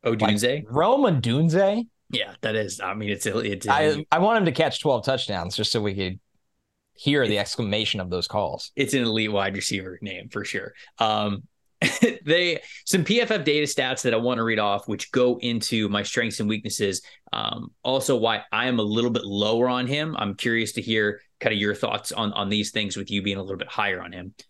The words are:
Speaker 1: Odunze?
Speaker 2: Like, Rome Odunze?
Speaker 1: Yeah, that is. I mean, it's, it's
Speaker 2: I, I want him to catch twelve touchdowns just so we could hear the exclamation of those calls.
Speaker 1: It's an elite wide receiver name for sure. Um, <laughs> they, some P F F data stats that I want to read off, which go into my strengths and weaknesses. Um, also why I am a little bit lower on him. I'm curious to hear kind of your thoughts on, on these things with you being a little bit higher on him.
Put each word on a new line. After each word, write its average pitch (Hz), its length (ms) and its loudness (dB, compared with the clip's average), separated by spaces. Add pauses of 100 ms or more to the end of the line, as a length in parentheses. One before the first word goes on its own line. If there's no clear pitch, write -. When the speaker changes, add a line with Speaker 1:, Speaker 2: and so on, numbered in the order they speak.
Speaker 1:
Odunze? 110 380 2
Speaker 2:
Like, 135 260 0
Rome 190 340 4
Odunze? 170 840 4 (240)
Speaker 1:
Yeah, 107 300 -4
that 110 160 -2
is. 104 240 -4
I 98 140 -4
mean, 104 160 -4
it's, 101 160 -2
it's 101 420 -2
Speaker 2:
I, 151 420 2
I 160 80 4
want 220 200 4
him 202 80 2
to 156 60 2
catch 151 280 0
twelve 127 240 2
touchdowns 95 520 -2
just 107 140 -2
so 113 100 0
we 104 140 -2
could 95 240 -4 (760)
hear 139 340 2
the 104 100 2
exclamation 104 600 -2
of 90 100 -6
those 90 160 -2
calls. - 480 -4
Speaker 1:
It's 139 180 0
an 127 120 2
elite 110 260 0
wide 98 240 0
receiver 95 480 -6
name 92 280 -12
for 104 140 -6
sure. - 300 -8 (240)
Um, 107 460 0 (360)
<laughs> - 460 2
they, 170 340 2 (240)
some 175 200 2
P 226 180 2
F 226 80 -2
F 196 140 0
data 147 220 4
stats 127 360 -2
that 120 100 2
I 113 60 2
want 120 200 0
to 113 40 0
read 113 160 2
off, 101 300 0
which - 240 -4
go 123 260 4
into 113 500 -2
my 101 140 0
strengths 113 380 -2
and 104 80 0
weaknesses. 104 540 -2 (300)
Um, - 380 -6 (140)
also 131 320 2
why 110 340 2
I 113 160 0
am 123 140 2
a - 20 2
little 110 260 2
bit 117 160 -2
lower 104 440 2
on 127 180 0
him. 151 320 -2
I'm 101 160 -2
curious 113 380 0
to 104 100 -4
hear 107 380 0 (180)
kind 110 160 0
of 101 60 0
your 104 140 2
thoughts 110 380 -4
on, 107 200 -2
on 101 160 -2
these 104 240 0
things 104 240 -2
with 98 140 -8
you 101 120 -2
being 98 160 -2
a 95 40 -6
little 95 140 -6
bit - 120 -8
higher 98 340 -2
on 87 100 -12
him. 92 220 -12 (160)